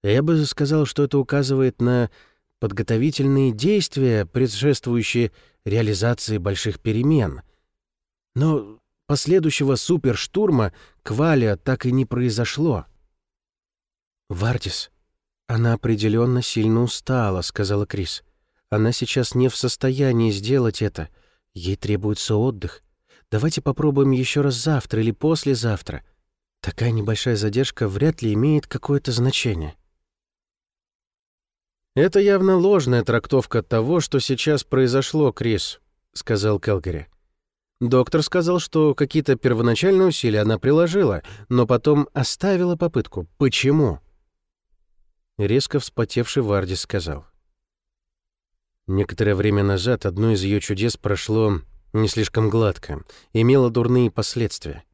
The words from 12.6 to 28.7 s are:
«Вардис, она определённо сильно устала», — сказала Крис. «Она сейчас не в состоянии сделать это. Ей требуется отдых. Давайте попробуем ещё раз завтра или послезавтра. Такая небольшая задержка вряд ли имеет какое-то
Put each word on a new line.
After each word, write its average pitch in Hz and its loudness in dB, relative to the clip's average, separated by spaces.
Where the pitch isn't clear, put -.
«Вардис, 98 -4
она 117 2
определённо 113 0
сильно 113 0
устала», — 113 -2
сказала 101 -2
Крис. - -8
«Она 110 0
сейчас 123 -4
не 127 2
в - -6
состоянии 127 0
сделать 113 0
это. 95 -4
Ей 92 -4
требуется 104 -2
отдых. 110 -4
Давайте 160 -2
попробуем 139 2
ещё 131 0
раз 135 0
завтра 120 -2
или 110 0
послезавтра. 120 -2
Такая 117 -2
небольшая 110 -2
задержка 110 -2
вряд 131 -2
ли 110 0
имеет 143 2
какое-то 135 -4